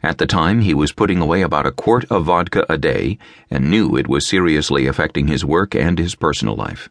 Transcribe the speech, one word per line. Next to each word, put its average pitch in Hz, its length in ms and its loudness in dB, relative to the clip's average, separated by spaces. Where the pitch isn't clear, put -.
At 78 160 -2
the 82 80 0
time, 90 360 2
he 95 120 2
was 73 180 0
putting 95 280 0
away 85 240 2
about 76 240 0
a - 40 -2
quart 123 380 0
of 92 160 0
vodka 87 420 0
a 78 120 -2
day 71 400 -2
and 67 180 0
knew 95 260 2
it 60 120 0
was 71 200 0
seriously 73 600 2
affecting 73 400 -2
his 73 180 -2
work 87 300 0
and 85 240 0
his 87 160 -2
personal 62 400 -2
life. - 360 -10